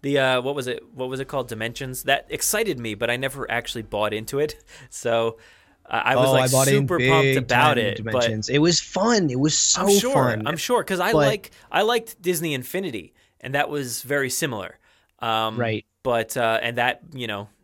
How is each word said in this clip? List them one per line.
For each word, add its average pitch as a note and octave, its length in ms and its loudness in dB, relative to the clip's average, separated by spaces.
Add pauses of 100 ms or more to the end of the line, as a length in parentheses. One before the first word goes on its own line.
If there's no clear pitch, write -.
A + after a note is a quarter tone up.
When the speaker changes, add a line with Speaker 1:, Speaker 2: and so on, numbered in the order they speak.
Speaker 1:
The, C#3+ 160 0
uh, B2+ 240 2
what C3+ 120 -2
was C3+ 120 -6
it? - 260 -6
What B2+ 160 -8
was C3 120 -6
it C3+ 60 -8
called? C3+ 220 -4
Dimensions? A#2 540 -8
That - 260 2
excited G3 500 -2
me, A2+ 160 -6
but A2 140 -4
I A#2+ 80 0
never C3 340 -6
actually A#2 320 -4
bought G#2 300 -2
into A2 260 -4
it. D3+ 240 -4 (120)
<laughs> - 160 -20
So A#2 480 -2 (480)
I, A2+ 260 0
I C3+ 40 4
was, C3 120 4
Speaker 2:
Oh, C3+ 40 4
Speaker 1:
like, B2+ 180 4
Speaker 2:
I - 20 0
bought C3+ 160 4
in C#3 60 4
Speaker 1:
super C#3 240 2
pumped C3+ 240 4
Speaker 2:
big C3+ 160 2
Speaker 1:
about C3 360 4
Speaker 2:
time B2 40 0
Speaker 1:
it, G#2 260 -2
but A2+ 80 -6
Speaker 2:
Dimensions. A#2 380 0
It C3+ 80 2
was D#3+ 200 4
fun. G3 520 2
It B2+ 100 -2
was D3+ 180 2
so - 240 2
Speaker 1:
I'm G3+ 160 6
sure. B3 140 0
Speaker 2:
fun. A#2 340 2
Speaker 1:
I'm D#3+ 120 -2
sure, A#3+ 260 0
'cause F#3 160 -2
I F#3+ 120 0
Speaker 2:
But E3 60 4
Speaker 1:
like, C#3+ 320 2 (220)
I F3 100 2
liked A#3 380 -2
Disney E3+ 320 -2
Infinity, C3 600 -6 (260)
and C3 140 -10
that C#3 160 0
was C3 320 -6
very C3+ 280 -2
similar. A#2 480 -6 (400)
Um, A2+ 400 -2
Speaker 2:
Right. A2+ 280 -2 (160)
Speaker 1:
but, A#2 340 0
uh, A2+ 260 2
and A#2+ 160 -4
that, A#2+ 220 0 (140)
you B2 120 -8
know G#2 220 -8 (160)